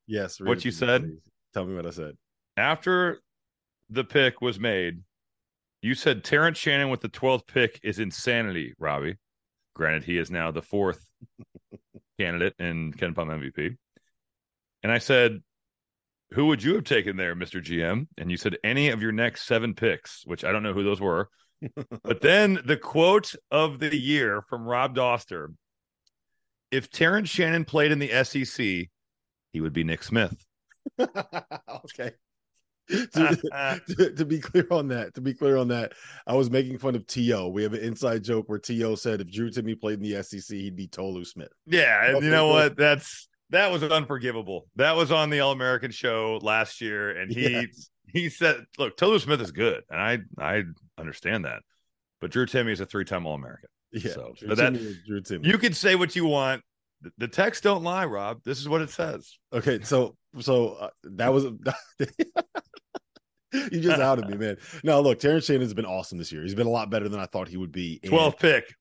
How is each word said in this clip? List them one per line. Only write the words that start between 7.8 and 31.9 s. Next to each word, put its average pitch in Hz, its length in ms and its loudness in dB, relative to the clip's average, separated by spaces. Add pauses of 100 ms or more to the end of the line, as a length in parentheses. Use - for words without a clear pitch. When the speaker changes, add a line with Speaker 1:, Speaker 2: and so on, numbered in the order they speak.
Speaker 2:
is 101 160 -4
insanity, 98 800 -2
Robbie. 73 360 -4 (600)
Granted, 78 280 0
he 87 140 -2
is 80 120 -2
now 82 220 -4
the 80 100 -6
fourth 95 380 -2 (600)
<laughs> - 580 -20
candidate 87 400 -2
in 82 320 -4
KenPom 82 420 -4
M 78 60 -6
V 69 120 -8
P. 76 180 -4 (1120)
And 107 80 2
I 117 60 4
said, 120 440 4 (880)
"Who 147 160 2
would 139 140 2
you 156 140 2
have 214 80 -2
taken 101 320 0
there, 90 180 -4
Mister 87 280 -8
G 82 200 -4
M?" 104 360 -2
And 85 120 -6
you 90 60 -2
said, 92 280 -4
"Any 135 260 2
of 113 120 -2
your 110 120 -2
next 113 340 -2
seven 113 260 0
picks," - 520 -4
which 85 180 -8
I 85 80 -2
don't 107 120 0
know 104 100 -4
who 98 100 0
those 101 160 0
were. 95 300 0 (320)
Speaker 1:
<laughs> 127 420 -14
Speaker 2:
But 117 180 -2
then 190 440 6
the 143 120 2
quote 180 560 4 (180)
of 147 280 2
the 151 160 -2
year 127 540 2
from 117 160 -8
Rob 123 300 0
Doster, 113 580 -2 (1160)
"If 131 180 -2
Terrence 180 400 2
Shannon 165 340 0
played 151 280 2
in 147 80 2
the 135 120 -2
S 127 240 2
E 135 80 0
C, 95 460 -4 (640)
he 78 80 -4
would 80 120 -2
be 80 120 0
Nick 80 180 -4
Smith." 113 320 0 (600)
Speaker 1:
<laughs> - 20 -16
Okay. 139 1120 -8 (800)